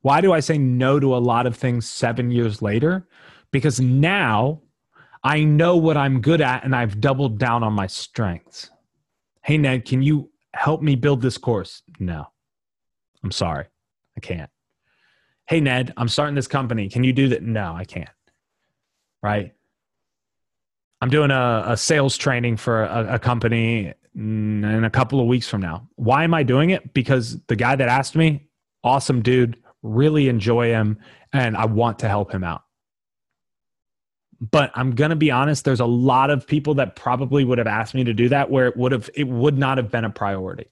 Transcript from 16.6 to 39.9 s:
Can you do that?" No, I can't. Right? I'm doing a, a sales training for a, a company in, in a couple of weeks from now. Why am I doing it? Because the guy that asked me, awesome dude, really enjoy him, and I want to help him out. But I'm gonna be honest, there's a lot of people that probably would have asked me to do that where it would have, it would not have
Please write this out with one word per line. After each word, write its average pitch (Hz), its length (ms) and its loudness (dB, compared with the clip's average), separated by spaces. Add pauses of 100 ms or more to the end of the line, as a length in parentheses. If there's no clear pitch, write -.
Can 120 160 -2
you 131 80 2
do 135 160 2
that?" 120 140 -2
No, 104 320 -6
I 90 100 -10
can't. - 240 -14 (1120)
Right? 104 300 -4 (1500)
I'm 123 80 0
doing 147 200 4
a, 123 360 2
a 113 100 -2
sales 139 400 0
training 120 400 -2
for 113 280 -2
a, 101 300 -4
a 117 40 0
company 113 760 -2 (220)
in, 107 500 -4
in 110 200 0
a 110 60 0
couple 131 300 0
of 117 60 2
weeks 120 220 0
from 104 120 -4
now. 87 260 -8 (100)
Why 131 280 2
am 170 80 2
I 160 100 2
doing 135 280 2
it? - 240 -4
Because 120 440 0 (100)
the 120 80 0
guy 120 200 0
that 131 120 0
asked 131 280 0
me, 160 320 0 (340)
awesome 131 380 0
dude, 120 380 0 (240)
really 139 480 2
enjoy 117 380 0
him, 107 300 0 (360)
and 117 240 0
I 113 80 0
want 113 320 0
to 117 100 -4
help 101 240 -2
him 92 120 -4
out. 85 180 -8 (1900)
But 143 240 4
I'm 131 200 -2
gonna 151 220 0
be 151 140 2
honest, 139 360 0
there's 127 140 2
a 123 60 2
lot 127 440 4
of 143 160 -2
people 147 280 0
that 131 220 -2
probably 131 480 0
would 123 140 0
have 113 80 0
asked 107 280 -4
me 131 100 0
to 117 100 0
do 120 160 4
that 139 200 2
where 131 160 4
it 123 100 -2
would 127 160 0
have, 120 220 -4
it 143 140 -4
would 131 300 2
not 135 180 0
have 117 140 -2